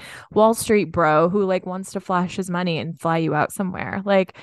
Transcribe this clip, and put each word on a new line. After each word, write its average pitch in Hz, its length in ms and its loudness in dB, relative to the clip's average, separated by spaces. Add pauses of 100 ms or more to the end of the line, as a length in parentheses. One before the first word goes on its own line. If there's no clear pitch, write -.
(320)
Wall 220 220 6
Street 202 380 0
bro 165 380 4
who, 202 140 0
like, 185 200 -2
wants 185 280 -10
to 196 80 -8
flash 180 360 -2
his 185 140 -6
money 175 280 -2
and 151 220 -8
fly 165 180 0
you 156 160 0
out 151 180 0
somewhere. - 520 -6
Like, 196 380 2